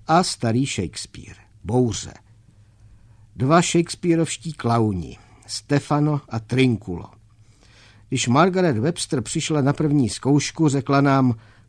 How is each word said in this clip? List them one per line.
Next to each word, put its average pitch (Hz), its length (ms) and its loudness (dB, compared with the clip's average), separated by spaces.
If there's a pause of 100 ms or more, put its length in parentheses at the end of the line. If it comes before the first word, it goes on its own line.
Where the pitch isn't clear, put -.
a 165 160 4
starý 120 440 -2
Shakespeare, - 680 -8 (280)
Bouře. 113 500 -2 (1200)
Dva 151 240 4
shakespearovští 165 920 -2
klauni, 107 640 -2 (280)
Stefano 147 800 -2
a 117 120 -6
Trinculo. 117 720 -2 (960)
Když 127 200 -4
Margaret 170 500 4
Webster 139 420 -2
přišla 151 400 -2
na 135 120 2
první 143 360 0
zkoušku, 147 600 0
řekla 139 320 0
nám: 135 340 4 (340)